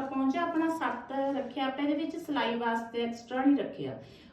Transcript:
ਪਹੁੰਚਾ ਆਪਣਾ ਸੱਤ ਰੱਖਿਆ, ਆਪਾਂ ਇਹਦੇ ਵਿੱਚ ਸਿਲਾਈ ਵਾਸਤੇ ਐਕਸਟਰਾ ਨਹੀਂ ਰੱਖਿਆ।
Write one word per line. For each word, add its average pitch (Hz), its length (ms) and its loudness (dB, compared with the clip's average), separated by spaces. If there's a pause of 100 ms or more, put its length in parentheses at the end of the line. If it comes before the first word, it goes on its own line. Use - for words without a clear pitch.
ਪਹੁੰਚਾ 269 380 2
ਆਪਣਾ 330 280 2
ਸੱਤ 247 420 -2 (240)
ਰੱਖਿਆ, 269 300 -2
ਆਪਾਂ 269 180 -2
ਇਹਦੇ 294 120 4
ਵਿੱਚ 320 220 -2
ਸਿਲਾਈ 233 380 0
ਵਾਸਤੇ 233 460 0
ਐਕਸਟਰਾ 247 420 -2
ਨਹੀਂ 285 140 8
ਰੱਖਿਆ। - 400 -4 (360)